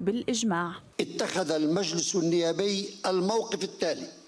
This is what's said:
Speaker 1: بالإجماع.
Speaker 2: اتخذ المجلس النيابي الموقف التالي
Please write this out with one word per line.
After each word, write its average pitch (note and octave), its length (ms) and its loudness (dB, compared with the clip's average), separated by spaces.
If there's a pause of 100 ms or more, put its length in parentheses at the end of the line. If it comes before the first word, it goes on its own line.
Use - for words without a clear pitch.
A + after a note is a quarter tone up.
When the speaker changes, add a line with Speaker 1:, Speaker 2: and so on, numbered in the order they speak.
Speaker 1:
بالإجماع. G3+ 720 0 (280)
Speaker 2:
اتخذ F#3+ 500 -2
المجلس D#3+ 640 0
النيابي E3+ 720 2 (180)
الموقف G3 580 0
التالي C#3+ 420 -2 (220)